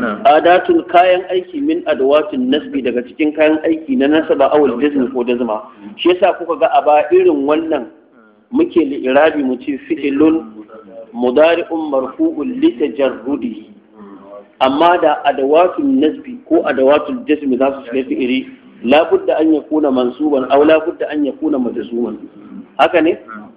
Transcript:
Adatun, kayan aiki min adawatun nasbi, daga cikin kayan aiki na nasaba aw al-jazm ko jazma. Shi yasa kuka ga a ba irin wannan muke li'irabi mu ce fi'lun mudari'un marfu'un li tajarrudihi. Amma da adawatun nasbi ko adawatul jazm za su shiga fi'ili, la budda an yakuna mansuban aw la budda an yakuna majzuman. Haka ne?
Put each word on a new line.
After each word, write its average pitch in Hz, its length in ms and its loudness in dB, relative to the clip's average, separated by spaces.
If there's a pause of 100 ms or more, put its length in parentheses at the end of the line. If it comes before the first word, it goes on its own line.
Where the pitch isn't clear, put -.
(260)
Adatun, 165 640 4
kayan 180 420 4
aiki 180 320 -6
min 160 260 -2
adawatun 143 640 0
nasbi, 139 320 -2
daga 120 220 -4
cikin 151 320 -4
kayan 156 300 2
aiki 156 320 -2
na 135 100 2
nasaba 151 460 2
aw 151 100 4
al-jazm 131 480 0
ko 123 120 -2
jazma. 120 480 -4 (260)
Shi 170 120 0
yasa 180 280 2
kuka 170 220 -6
ga 160 120 2
a 147 100 2
ba 147 300 4
irin 175 340 2
wannan 151 440 -2 (640)
muke 254 280 0
li'irabi 143 640 2
mu 127 160 -2
ce 139 180 -6 (100)
fi'lun 147 760 0 (500)
mudari'un 156 760 0
marfu'un 131 720 -2
li 165 180 4
tajarrudihi. 127 880 -4 (880)
Amma 156 380 4
da 156 280 2
adawatun 143 720 2
nasbi 147 480 -4
ko 165 160 2
adawatul 147 640 0
jazm 143 300 0
za 135 180 0
su 123 160 -16
shiga 131 160 -4
fi'ili, 135 400 -4 (360)
la 143 260 4
budda 175 300 0
an 160 140 2
yakuna 151 380 -2
mansuban 127 600 -2
aw 139 120 6
la 156 160 4
budda 156 300 -6
an 147 160 -4
yakuna 147 320 -4
majzuman. 117 600 -6 (600)
Haka 170 240 2
ne? 170 160 0 (400)